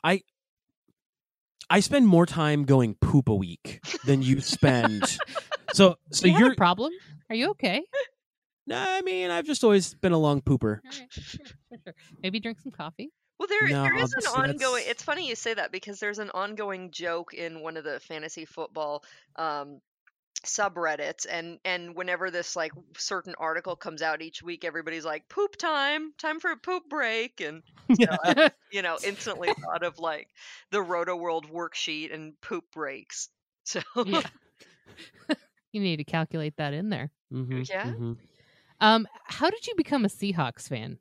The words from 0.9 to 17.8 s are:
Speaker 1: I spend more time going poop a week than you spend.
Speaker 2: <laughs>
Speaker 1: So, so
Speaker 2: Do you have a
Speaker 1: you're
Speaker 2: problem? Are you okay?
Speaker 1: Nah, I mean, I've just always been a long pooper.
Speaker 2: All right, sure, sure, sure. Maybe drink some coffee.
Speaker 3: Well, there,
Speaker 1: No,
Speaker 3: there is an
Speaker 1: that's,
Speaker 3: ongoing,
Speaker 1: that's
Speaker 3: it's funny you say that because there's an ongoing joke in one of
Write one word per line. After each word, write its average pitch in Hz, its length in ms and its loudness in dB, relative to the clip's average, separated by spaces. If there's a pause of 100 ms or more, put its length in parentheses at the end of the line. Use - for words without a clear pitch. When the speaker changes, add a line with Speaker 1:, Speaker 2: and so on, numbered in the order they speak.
Speaker 1:
I 180 100 8
spend 262 280 6
more 175 180 10
time 151 380 2
going 127 320 6
poop - 320 6
a 110 80 6
week 90 460 -6 (200)
than 135 200 4
you 131 180 4
spend. 120 880 2
Speaker 2:
<laughs> - 40 -18 (400)
Speaker 1:
So, 185 260 8 (140)
so - 140 -2
Speaker 2:
Do 180 60 10
you 170 40 8
have 208 120 6
a - 20 8
Speaker 1:
you're 262 80 4
Speaker 2:
problem? 208 380 2 (340)
Are 226 80 -2
you 269 140 2
okay? 262 340 0 (800)
Speaker 1:
Nah, - 220 -4
I 381 140 -2
mean, 370 280 -2
I've 339 140 -2
just 294 180 -2
always 202 320 6
been 185 180 2
a 165 60 6
long 147 220 4
pooper. 113 440 2
Speaker 2:
All - 140 -20
right, - 140 -18
sure, - 120 -14
sure, - 220 -14 (380)
sure. 170 100 -16 (280)
Maybe 190 180 -2
drink 226 200 -8
some 269 120 -12
coffee. 165 400 -12 (260)
Speaker 3:
Well, 370 100 -4
there, 415 200 4
Speaker 1:
No, - 140 2
Speaker 3:
there - 200 2
is - 120 0
an 453 100 -2
Speaker 1:
that's, - 100 0
Speaker 3:
ongoing, 262 480 0
Speaker 1:
that's - 100 -4
Speaker 3:
it's - 100 -6
funny 320 260 -4
you 226 80 -6
say 233 180 -4
that 202 160 -4
because 190 300 -10
there's 208 180 -4
an 208 120 -8
ongoing 196 600 -6
joke 170 440 -6
in 165 260 -10
one 160 160 -10
of 156 80 -12